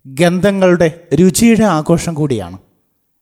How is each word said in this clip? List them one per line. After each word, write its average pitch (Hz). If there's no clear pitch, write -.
ഗന്ധങ്ങളുടെ, 175
രുചിയുടെ 214
ആഘോഷം 165
കൂടിയാണ്. 107